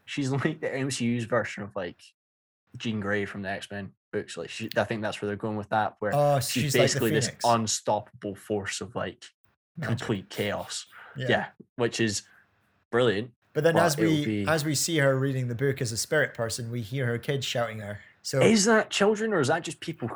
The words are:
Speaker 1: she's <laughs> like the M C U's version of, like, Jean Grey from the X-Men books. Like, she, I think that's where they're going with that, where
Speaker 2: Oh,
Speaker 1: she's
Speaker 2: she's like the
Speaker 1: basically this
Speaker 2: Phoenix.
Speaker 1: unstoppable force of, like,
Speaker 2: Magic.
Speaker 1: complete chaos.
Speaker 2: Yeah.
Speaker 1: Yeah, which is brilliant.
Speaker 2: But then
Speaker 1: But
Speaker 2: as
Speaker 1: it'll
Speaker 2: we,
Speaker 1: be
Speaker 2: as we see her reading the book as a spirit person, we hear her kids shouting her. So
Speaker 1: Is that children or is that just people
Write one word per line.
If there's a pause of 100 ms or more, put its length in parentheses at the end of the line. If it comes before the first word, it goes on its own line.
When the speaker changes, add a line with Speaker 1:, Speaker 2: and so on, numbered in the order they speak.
Speaker 1:
she's
<laughs>
like
the
M
C
U's
version
of,
like, (800)
Jean
Grey
from
the
X-Men (200)
books.
Like,
she,
I
think
that's
where
they're
going
with
that,
where
Speaker 2:
Oh,
Speaker 1:
she's
Speaker 2:
she's
like
the
Speaker 1:
basically
this
Speaker 2:
Phoenix.
Speaker 1:
unstoppable
force
of,
like, (540)
Speaker 2:
Magic. (120)
Speaker 1:
complete
chaos. (280)
Speaker 2:
Yeah.
Speaker 1:
Yeah, (300)
which
is (680)
brilliant. (240)
Speaker 2:
But
then
Speaker 1:
But
Speaker 2:
as
Speaker 1:
it'll
Speaker 2:
we,
Speaker 1:
be
Speaker 2:
as
we
see
her
reading
the
book
as
a
spirit
person,
we
hear
her
kids
shouting
her. (240)
So
Speaker 1:
Is
that
children
or
is
that
just
people